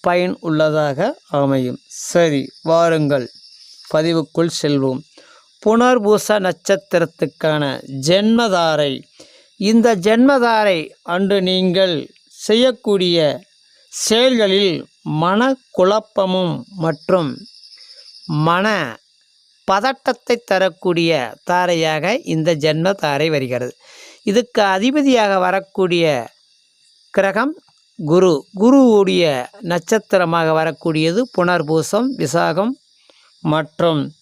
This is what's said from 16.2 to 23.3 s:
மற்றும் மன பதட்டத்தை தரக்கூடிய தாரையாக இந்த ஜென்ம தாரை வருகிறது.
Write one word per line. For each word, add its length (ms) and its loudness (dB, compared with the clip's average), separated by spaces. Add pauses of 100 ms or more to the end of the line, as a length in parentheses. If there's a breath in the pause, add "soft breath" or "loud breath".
மற்றும் 560 -2 (960 loud breath)
மன 720 -2 (720)
பதட்டத்தை 680 -2 (100)
தரக்கூடிய 680 0 (320)
தாரையாக 800 -2
இந்த 320 -2
ஜென்ம 360 0
தாரை 380 -2
வருகிறது. 440 -4 (500 loud breath)